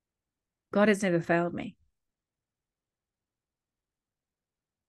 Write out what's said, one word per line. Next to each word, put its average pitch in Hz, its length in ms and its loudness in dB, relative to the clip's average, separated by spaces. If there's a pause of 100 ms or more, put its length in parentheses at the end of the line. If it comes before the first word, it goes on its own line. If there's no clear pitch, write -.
(720)
God 202 180 2
has 202 140 2
never 175 180 0
failed 170 340 -2
me. - 220 -10 (3250)